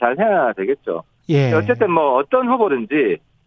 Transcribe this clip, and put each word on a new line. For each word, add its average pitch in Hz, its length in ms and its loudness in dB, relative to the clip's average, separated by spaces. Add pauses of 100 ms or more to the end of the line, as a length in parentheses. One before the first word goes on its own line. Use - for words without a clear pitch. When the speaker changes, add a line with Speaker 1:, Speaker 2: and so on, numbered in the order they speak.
Speaker 1:
잘 123 180 0
해야 180 360 0
되겠죠. 95 480 -6 (260)
Speaker 2:
예. 139 240 2
Speaker 1:
어쨌든 208 400 0
뭐 147 220 2
어떤 240 340 0
후보든지 139 680 0 (280)